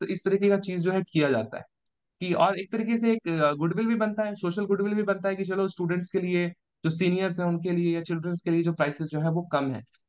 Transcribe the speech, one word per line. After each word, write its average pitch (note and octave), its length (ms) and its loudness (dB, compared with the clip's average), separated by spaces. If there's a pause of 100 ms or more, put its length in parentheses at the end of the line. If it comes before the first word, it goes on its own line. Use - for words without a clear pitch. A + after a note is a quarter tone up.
इस F3+ 160 -6
तरीके G3 240 4
का G3+ 100 4
चीज F#3 200 -4
जो F3 120 0
है F#3+ 120 0
किया D3+ 260 2
जाता A2 280 0
है - 60 -12 (560)
कि, F3+ 140 -2
और F#3 260 4
एक F#3+ 120 -10
तरीके A3+ 260 0
से A3+ 140 2
एक, A3+ 160 -2
अ, D#3 260 2
goodwill E3+ 340 0
भी A#3 80 2
बनता G#3+ 280 0
है, G#3 120 -4
social F#3+ 300 -2
goodwill G3+ 280 0
भी G#3 100 0
बनता G3 260 0
है F#3+ 60 -2
कि F#3+ 100 -4
चलो F#3+ 220 0
students F3+ 400 -2
के G3 120 -2
लिए, F3 300 0 (360)
जो D#3+ 40 4
seniors F3+ 500 0
हैं F3 80 0
उनके E3+ 220 -2
लिए F3 260 2
या E3+ 60 -2
childrens E3+ 400 -4
के E3+ 100 -2
लिए E3+ 120 2
जो E3 100 2
prices D3+ 340 -2
जो D#3 120 -4
है D#3+ 100 2
वो E3 120 0
कम C#3 300 0
है, A2+ 120 -8 (260)